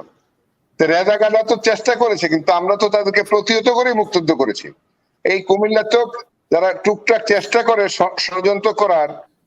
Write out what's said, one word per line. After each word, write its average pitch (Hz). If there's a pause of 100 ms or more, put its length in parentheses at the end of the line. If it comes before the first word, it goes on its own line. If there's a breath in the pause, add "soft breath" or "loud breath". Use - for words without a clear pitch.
(800)
তো 160
রাজাকাররা 208
তো 220
চেষ্টা 220
করেছে, 208
কিন্তু 160
আমরা 185
তো 208
তাদেরকে 202
প্রতিহত 214
করে 247
মুক্তিযুদ্ধ 180
করেছি। 113 (520)
এই 190
কুমিল্লা 214
তো 226 (380)
যারা 180
টুকটাক 214
চেষ্টা 214
করে 214
ষ-, -
ষড়যন্ত্র 202
করার, 170 (380)